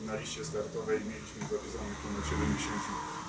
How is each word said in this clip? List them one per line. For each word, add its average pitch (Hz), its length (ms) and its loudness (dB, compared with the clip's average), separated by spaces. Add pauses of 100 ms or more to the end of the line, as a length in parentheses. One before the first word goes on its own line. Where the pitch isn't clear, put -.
Na 107 140 -2
liście - 240 -4
startowej 107 540 2
mieliśmy - 420 -4
zapisanych - 640 -2
ponad - 280 0
siedemdziesięciu, - 640 4 (360)